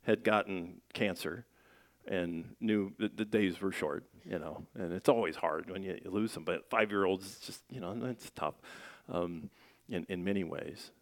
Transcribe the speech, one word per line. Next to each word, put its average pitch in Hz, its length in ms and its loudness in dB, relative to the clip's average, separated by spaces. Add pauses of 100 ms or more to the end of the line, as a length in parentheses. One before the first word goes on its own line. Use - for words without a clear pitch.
had 110 200 4
gotten 95 560 2 (140)
cancer 95 500 -2 (640)
and 87 540 -2
knew 104 380 2
that 107 180 -2
the 110 80 0
days 104 380 2
were 95 100 2
short, 73 320 -2 (220)
you 90 120 -4
know, 78 360 -8
and 87 180 -4
it's 92 160 2
always 110 280 6
hard 80 340 0
when 95 120 -6
you, 92 220 -4
you 90 60 -10
lose 107 240 2
them, 80 100 -8
but 82 240 -2
five-year-olds, 98 720 2
just, - 300 -12
you 127 100 -10
know, 98 240 -6
it's 123 280 -6
tough, - 240 -4 (520)
um, 85 400 -2 (400)
in, 87 220 -2
in 90 120 -2
many 98 220 2
ways. - 460 -6 (120)